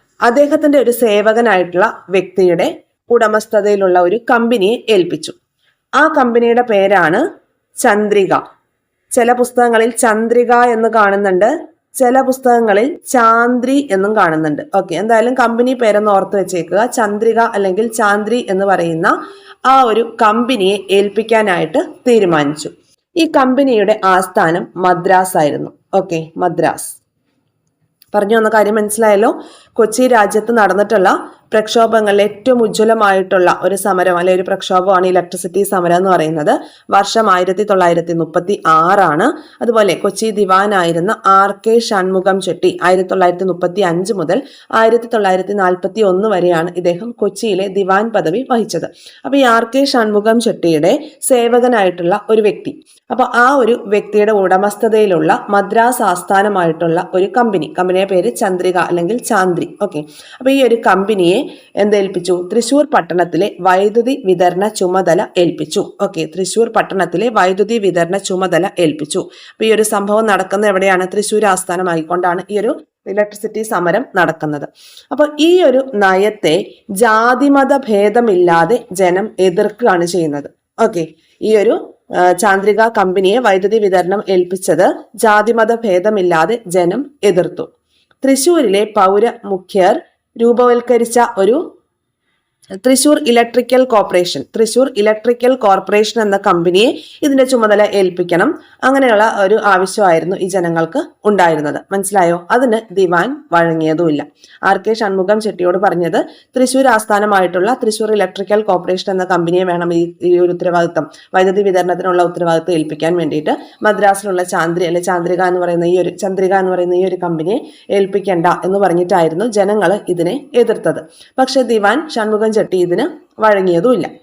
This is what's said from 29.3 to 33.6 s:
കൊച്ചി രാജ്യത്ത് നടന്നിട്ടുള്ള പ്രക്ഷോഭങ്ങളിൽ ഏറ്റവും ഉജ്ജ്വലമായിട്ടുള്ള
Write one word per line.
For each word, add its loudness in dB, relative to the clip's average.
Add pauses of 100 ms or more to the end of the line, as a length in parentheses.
കൊച്ചി 2
രാജ്യത്ത് 2
നടന്നിട്ടുള്ള 2 (220)
പ്രക്ഷോഭങ്ങളിൽ 2
ഏറ്റവും 0
ഉജ്ജ്വലമായിട്ടുള്ള 2